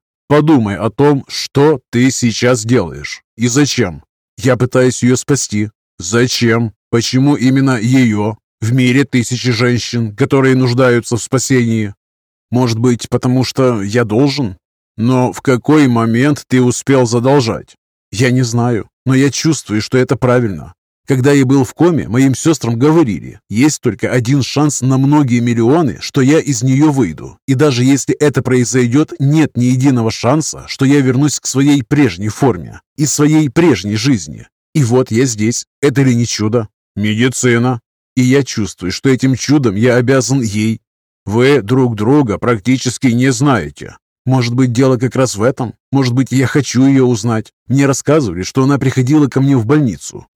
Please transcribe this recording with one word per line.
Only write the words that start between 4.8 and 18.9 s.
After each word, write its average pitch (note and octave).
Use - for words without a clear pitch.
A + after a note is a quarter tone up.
её B2
спасти". G#2+
"Зачем? A#2
Почему C3
именно C3
её? A2
В A2
мире B2+
тысячи B2
женщин, A#2
которые C3
нуждаются B2
в -
спасении". A2+
"Может A#2
быть, A#2+
потому B2+
что B2
я A2
должен?" B2
"Но B2
в -
какой C#3+
момент A#2+
ты B2+
успел B2+
задолжать?" A#2+
"Я B2
не B2+
знаю, A#2+